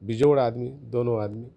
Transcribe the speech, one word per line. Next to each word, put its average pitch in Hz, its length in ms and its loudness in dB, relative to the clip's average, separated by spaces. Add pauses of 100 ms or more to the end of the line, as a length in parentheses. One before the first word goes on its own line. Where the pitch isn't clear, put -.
बिजोड़ 131 360 4
आदमी, 123 280 0
दोनों 120 540 -2
आदमी। 107 240 -8 (100)